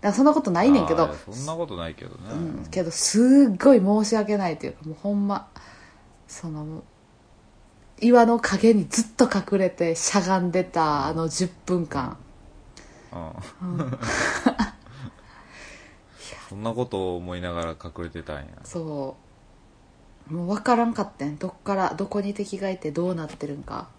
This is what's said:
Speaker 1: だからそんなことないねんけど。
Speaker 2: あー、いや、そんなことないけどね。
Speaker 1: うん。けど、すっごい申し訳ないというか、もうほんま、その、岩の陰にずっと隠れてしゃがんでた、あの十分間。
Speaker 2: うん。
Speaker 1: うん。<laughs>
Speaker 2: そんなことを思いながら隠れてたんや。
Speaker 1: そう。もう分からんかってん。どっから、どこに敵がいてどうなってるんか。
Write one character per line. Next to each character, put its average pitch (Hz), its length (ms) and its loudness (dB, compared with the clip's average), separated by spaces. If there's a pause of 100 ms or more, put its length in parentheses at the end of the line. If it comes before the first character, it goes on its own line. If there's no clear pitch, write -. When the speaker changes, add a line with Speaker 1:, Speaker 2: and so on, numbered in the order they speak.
Speaker 1:
だ 208 80 2
か - 0 -
ら 202 40 0
そ 247 100 4
ん - 20 8
な 294 80 8
こ 294 80 2
と 226 80 -4
な 175 140 2
い 269 80 8
ね 254 100 6
ん 160 60 -2
け 160 80 2
ど。 165 80 4
Speaker 2:
あ - 20 4
ー、 - 40 -4
い - 40 -8
や、 73 60 -12 (160)
そ 127 80 -8
ん - 20 -6
な 156 80 -6
こ 165 140 -6
と 104 100 -10
な 85 100 -8
い 82 60 -10
け - 120 -16
ど - 100 -16
ね。 98 160 -14
Speaker 1:
う 131 40 -8 (260)
ん。 - 100 -12
け 185 120 -2
ど、 165 60 -4
す 254 640 6
っ 180 100 -2
ご 269 120 10
い 220 40 8
申 208 300 4
し 226 60 2
訳 208 220 0
な 185 120 0
い 156 80 -6
と - 80 -12
い - 40 -6
う - 40 -14
か、 - 120 -20
も 156 80 -10
う 156 60 -12
ほ 202 120 -4
ん 202 160 0
ま、 202 200 -4 (800)
そ - 220 -12
の、 156 340 -10 (1160)
岩 240 260 8
の 233 140 4
陰 220 340 4
に 185 140 2
ず - 140 -2
っ - 40 0 (120)
と 233 80 8
隠 202 340 -2
れ 185 100 2
て 170 260 -2
し - 200 -2
ゃ 202 60 4
が 185 180 0
ん 180 120 -2
で 180 120 0
た、 151 440 0
あ 156 60 -4
の 165 140 -2
十 180 200 -2 (180)
分 180 200 0
間。 127 320 -6 (1400)
Speaker 2:
う 185 40 -8
ん。 175 140 -6
Speaker 1:
う 156 40 -2
ん。 127 140 -6
<laughs> - 40 -10 (2500)
Speaker 2:
そ 95 60 -14
ん 104 80 -12
な 113 100 -4
こ 120 120 -2
と 95 280 -4
を 90 40 -6
思 90 180 -8
い 87 60 -8
な 87 100 -6
が 85 140 -4
ら 82 60 -6
隠 85 340 -12
れ 82 40 -10
て 80 140 -12
た 80 100 -10
ん - 40 -8
や。 71 60 -12 (200)
Speaker 1:
そ 147 520 -8 (1160)
う。 - 20 -8
も 175 120 -4
う - 20 -4
分 208 160 -2
か 247 120 4
ら 233 100 2
ん 233 80 -2
か 208 100 -4
っ 202 80 -8
て - 160 -8
ん。 147 100 -8
ど 185 120 -8
っ - 40 -14 (100)
か 196 120 -2
ら、 190 200 0
ど 196 120 -4
こ 208 140 -4
に 202 120 -6
敵 202 240 -8
が 196 120 -4
い 185 100 -6
て 151 120 -6
ど 170 180 -2
う 180 60 -4
な 160 100 -6
っ 147 40 -12
て - 160 -12
る 143 120 -8
ん - 60 -14
か。 - 240 -12 (120)